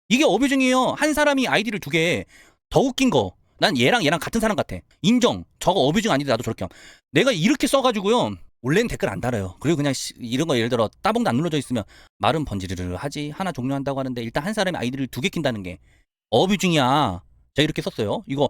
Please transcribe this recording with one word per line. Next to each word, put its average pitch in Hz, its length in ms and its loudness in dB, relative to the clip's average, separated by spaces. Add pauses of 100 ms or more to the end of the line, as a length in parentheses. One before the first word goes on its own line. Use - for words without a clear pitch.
이게 262 160 4
어뷰징이에요. 254 680 2
한 302 240 0
사람이 277 320 2
아이디를 208 320 0
두 - 100 -10
개. 160 360 0 (440)
더 - 100 2
웃긴 254 300 2
거, 110 240 2 (240)
난 175 180 0
얘랑 160 300 2
얘랑 151 140 0
같은 - 200 -4
사람 214 160 0
같아. 113 220 -4 (240)
인정. 208 440 2 (120)
저거 185 220 0
어뷰징 180 320 2
아닌데 139 200 0
나도 117 120 0
저렇게 113 200 -6
함. 90 60 -6 (420)
내가 226 200 4
이렇게 226 340 2
써가지고요, 220 680 0 (260)
원래는 185 260 0
댓글 190 220 -4
안 98 100 -6
달아요. 104 400 -4
그리고 156 180 0
그냥 143 160 0
씨, - 260 -10
이런 123 280 -2
거 151 80 0
예를 117 140 0
들어 117 220 0 (100)
따봉도 220 260 0
안 120 100 2
눌러져 156 200 0
있으면 127 280 -4 (340)
말은 131 260 0
번지르르 92 480 -6
하지. 147 380 -8
하나 185 200 -6
종료한다고 135 460 -4
하는데 131 240 -6
일단 117 240 -2
한 220 80 -4
사람이 190 240 -2
아이디를 127 300 -4
두 - 140 -8
개 185 80 0
킨다는 127 340 -2
게 87 160 -12 (500)
어뷰징이야. 143 920 2 (320)
제가 151 80 2
이렇게 156 180 -2
썼어요. 139 460 -4
이거 135 220 0